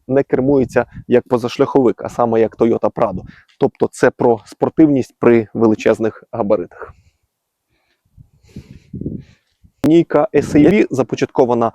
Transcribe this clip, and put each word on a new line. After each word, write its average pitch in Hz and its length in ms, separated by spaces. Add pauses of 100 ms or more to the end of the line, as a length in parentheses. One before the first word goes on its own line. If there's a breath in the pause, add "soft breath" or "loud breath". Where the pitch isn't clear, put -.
не 135 160
кермується 131 640 (220 loud breath)
як 120 200
позашляховик, 123 760
а - 60
саме 113 320
як 110 160
Toyota 113 340
Prado. 98 300 (380 loud breath)
Тобто 123 320
це - 200
про 117 340
спортивність 139 760
при 117 340
величезних 110 760
габаритах. 104 640 (3000 loud breath)
Лінійка 151 480
S 143 220
A 147 140
V, 208 200
започаткована 123 840